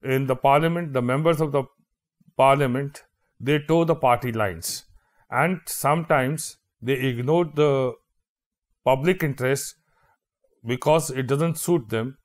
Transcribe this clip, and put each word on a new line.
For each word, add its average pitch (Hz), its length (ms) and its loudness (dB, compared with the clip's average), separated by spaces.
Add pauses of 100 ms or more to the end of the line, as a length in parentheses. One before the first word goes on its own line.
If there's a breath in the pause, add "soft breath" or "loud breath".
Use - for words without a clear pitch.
in 135 240 -2
the 131 100 0
parliament, 156 580 2
the 127 100 0
members 147 360 0
of 156 120 -2
the 139 140 0 (720)
parliament, 135 680 2 (360)
they 143 200 0
toe 160 240 2
the 165 120 2
party 123 360 0
lines, 101 540 -4 (440)
and 165 380 0
sometimes 151 920 -2 (240)
they 120 120 -2
ignore 131 520 0
the 143 480 0 (880)
public 151 400 0
interest 135 520 -2 (920)
because 147 460 0
it 131 160 -4
doesn't 160 320 -2
suit 151 300 -2
them 113 360 -4